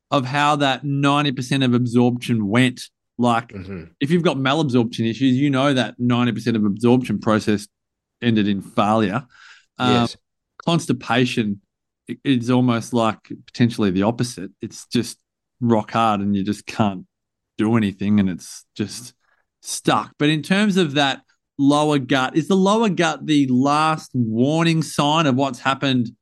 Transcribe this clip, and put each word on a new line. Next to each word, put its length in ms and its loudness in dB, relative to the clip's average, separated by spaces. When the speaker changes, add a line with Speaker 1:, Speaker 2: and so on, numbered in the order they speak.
Speaker 1:
of 140 0
how 300 0
that 280 -2
ninety 480 0
percent 320 -2
of 120 2
absorption 720 0
went. 340 2
Like, 300 0
Speaker 2:
Mm-hmm. 340 -14
Speaker 1:
if 120 -2
you've 120 2
got 140 0
malabsorption 720 0
issues, 260 0
you 160 0
know 220 2
that 260 -2
ninety 320 0
percent 260 -2
of 80 0
absorption 540 2
process 480 0
ended 240 2
in 140 -2
failure. 640 0
Um, 140 0
Speaker 2:
Yes. 260 0
Speaker 1:
constipation 960 -2
i-, 140 -12
is 260 -2
almost 440 0
like 260 0
potentially 460 0
the 120 0
opposite. 460 -4
It's 260 -14
just 320 -4
rock 320 0
hard 300 0
and 140 -2
you 80 -2
just 220 -6
can't 400 -4
do 200 0
anything 420 0
and 100 0
it's 360 -12
just 380 -10
stuck. 560 -4
But 120 0
in 120 -2
terms 360 0
of 160 0
that 280 0
lower 400 4
gut, 360 0
is 120 -2
the 80 2
lower 340 2
gut 380 -2
the 200 2
last 680 2
warning 640 2
sign 460 0
of 80 2
what's 240 -2
happened, 500 0